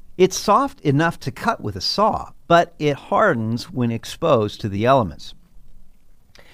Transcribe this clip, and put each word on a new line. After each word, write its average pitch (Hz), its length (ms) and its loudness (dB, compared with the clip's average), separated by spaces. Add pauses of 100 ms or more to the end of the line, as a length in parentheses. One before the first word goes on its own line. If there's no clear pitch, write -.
(180)
it's 185 200 4
soft 247 440 0
enough 156 400 2
to 123 100 -8
cut - 280 -4
with 101 160 -8
a 92 60 -8
saw, - 500 -2 (160)
but 170 320 4
it 147 160 0
hardens 123 760 0
when 120 220 -2
exposed 113 680 -2
to 110 80 -4
the 101 160 -2
elements. 120 480 0 (1200)